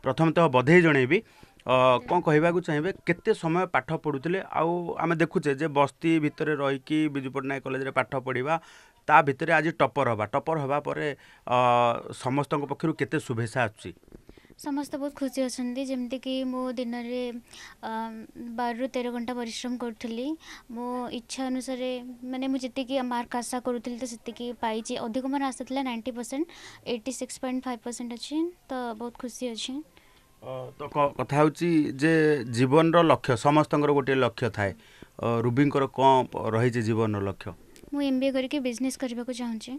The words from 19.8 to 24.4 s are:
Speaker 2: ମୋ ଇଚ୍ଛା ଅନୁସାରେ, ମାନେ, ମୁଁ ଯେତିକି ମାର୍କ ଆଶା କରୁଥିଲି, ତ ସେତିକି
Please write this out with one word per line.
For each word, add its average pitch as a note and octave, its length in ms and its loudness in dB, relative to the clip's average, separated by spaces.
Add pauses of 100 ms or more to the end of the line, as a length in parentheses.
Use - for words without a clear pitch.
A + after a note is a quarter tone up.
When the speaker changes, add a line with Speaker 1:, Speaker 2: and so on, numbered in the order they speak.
Speaker 2:
ମୋ B3 380 -6
ଇଚ୍ଛା B3 380 -8
ଅନୁସାରେ, B3+ 560 -6 (220)
ମାନେ, C4 220 -6
ମୁଁ C4+ 120 0
ଯେତିକି B3+ 420 -4
ମାର୍କ A#3+ 360 -4
ଆଶା B3 240 -4
କରୁଥିଲି, A#3+ 380 -6
ତ B3 60 -8
ସେତିକି A#3+ 480 -10